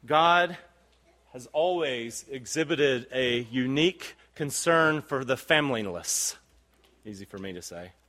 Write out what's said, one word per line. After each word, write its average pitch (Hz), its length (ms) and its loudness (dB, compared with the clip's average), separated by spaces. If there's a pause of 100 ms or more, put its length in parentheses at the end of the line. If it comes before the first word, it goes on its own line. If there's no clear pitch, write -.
God 170 540 4 (720)
has 123 200 -16
always 151 760 -2
exhibited 139 800 0
a 123 280 0 (120)
unique 135 640 0 (180)
concern 156 640 2
for 131 240 -4
the 127 100 0
familyless. 117 1000 -2 (720)
Easy 98 180 -14
for 98 140 -16
me 95 160 -10
to 87 80 -12
say. 90 300 -16 (160)